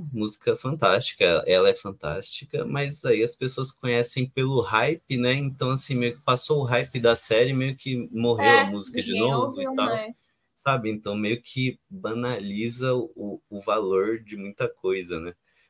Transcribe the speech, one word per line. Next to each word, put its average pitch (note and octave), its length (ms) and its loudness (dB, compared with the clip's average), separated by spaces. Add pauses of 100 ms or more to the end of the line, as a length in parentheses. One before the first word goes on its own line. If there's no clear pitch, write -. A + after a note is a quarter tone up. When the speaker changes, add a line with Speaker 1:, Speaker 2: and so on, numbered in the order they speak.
(120)
Speaker 1:
música A2 440 -2
fantástica, G#2 680 0 (220)
ela F#2 220 6
é F#2+ 60 6
fantástica, - 880 -6
mas C#3 400 -2
aí A2+ 180 4
as A#2+ 140 0
pessoas C3 340 -2
conhecem B2 580 0
pelo C3 340 0
hype, C#3 560 0
né? B2 160 2
Então, C3+ 360 -2
assim, C3 240 2
meio A#2+ 220 0
que - 60 -20
passou C3+ 400 2
o - 20 0
hype B2 340 0
da A#2 160 6
série, A#2 380 4
meio C3 240 -2
que B2 340 -6
morreu A#3 480 4
a C4+ 60 4
Speaker 2:
É, - 0 -
Speaker 1:
música G3+ 380 -4
de - 120 -4
Speaker 2:
ninguém A3 200 2
Speaker 1:
novo C4 280 -2
e C4+ 40 -4
Speaker 2:
ouviu C4 80 -6
Speaker 1:
tal, G#3+ 280 0
Speaker 2:
mais. A3 140 -12 (380)
Speaker 1:
sabe? A#2+ 360 0
Então, G#2+ 240 -4
meio G#2+ 280 -2
que B2+ 360 -4 (120)
banaliza A2+ 1040 -4
o, G2+ 460 -6 (100)
o G#2 100 -12
valor G#2 600 0
de G#2+ 160 -16
muita G2+ 320 -6
coisa, F2+ 520 -4
né? F2 140 -12 (360)